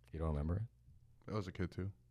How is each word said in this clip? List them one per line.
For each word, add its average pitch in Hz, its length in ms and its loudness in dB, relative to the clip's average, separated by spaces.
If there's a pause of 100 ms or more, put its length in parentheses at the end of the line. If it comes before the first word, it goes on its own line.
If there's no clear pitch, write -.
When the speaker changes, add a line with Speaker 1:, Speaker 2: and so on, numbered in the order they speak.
(120)
Speaker 1:
You 80 60 -6
don't 80 120 2
remember 78 260 2
it? 104 80 2 (680)
Speaker 2:
I 98 40 0
was 101 120 0
a 92 40 -4
kid, 87 180 0
too. 95 220 -2 (200)